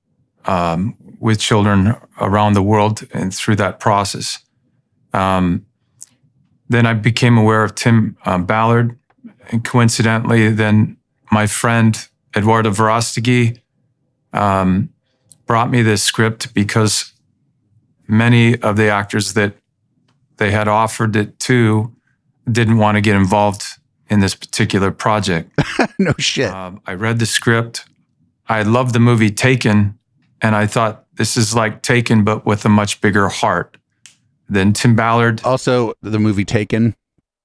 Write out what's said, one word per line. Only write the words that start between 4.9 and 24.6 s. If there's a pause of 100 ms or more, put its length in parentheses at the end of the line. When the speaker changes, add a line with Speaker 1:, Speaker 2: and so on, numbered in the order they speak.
Speaker 1:
Um, (1040)
then
I
became
aware
of
Tim,
uh,
Ballard, (520)
and
coincidentally,
then (340)
my
friend (280)
Eduardo
Verostegui, (720)
um, (560)
brought
me
this
script
because (960)
many
of
the
actors
that (840)
they
had
offered
it
to (580)
didn't
wanna
get
involved (460)
in
this
particular